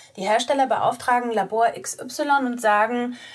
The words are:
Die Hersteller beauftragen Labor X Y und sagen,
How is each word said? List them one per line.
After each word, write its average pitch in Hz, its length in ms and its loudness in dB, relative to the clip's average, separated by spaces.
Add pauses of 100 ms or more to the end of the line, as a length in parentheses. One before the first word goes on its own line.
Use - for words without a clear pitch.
(160)
Die 190 80 -10
Hersteller 254 420 2
beauftragen 240 640 0
Labor 214 460 0
X - 240 -10
Y 277 460 0
und 247 160 -4
sagen, 240 540 2 (200)